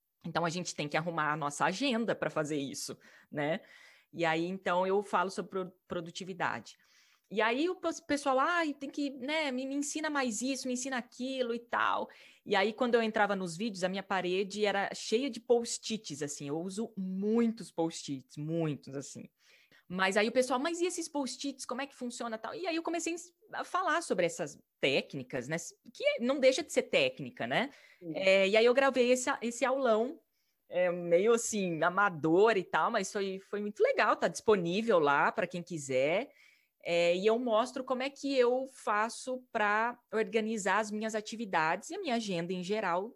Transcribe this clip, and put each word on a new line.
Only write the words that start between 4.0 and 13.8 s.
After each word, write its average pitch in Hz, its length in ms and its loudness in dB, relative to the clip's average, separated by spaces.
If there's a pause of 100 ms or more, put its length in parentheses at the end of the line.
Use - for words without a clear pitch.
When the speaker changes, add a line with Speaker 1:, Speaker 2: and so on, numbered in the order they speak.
Speaker 1:
E 165 100 -4
aí, 165 220 2
então, 185 400 0
eu 190 180 2
falo 190 280 0
sobre 190 180 -8
pro-, 185 240 -6 (140)
produtividade. 175 920 -6 (540)
E 202 100 0
aí, 254 280 2
o 359 60 -4
pes-, 330 260 -6
pessoal, 285 380 0
"Ai, 320 340 0
tem 277 160 -12
que, 285 220 -4
né, 285 400 -4
me, 254 140 -4
me 269 100 -4
ensina 311 340 -4
mais 254 320 -2
isso, 254 260 -2
me 254 60 -2
ensina 262 240 -4
aquilo 247 580 -4
e 233 40 -6
tal." 220 500 -2 (360)
E 202 100 0
aí, 208 180 2
quando 240 220 2
eu 233 60 4
entrava 214 340 2
nos 185 200 -4
vídeos, 190 300 -6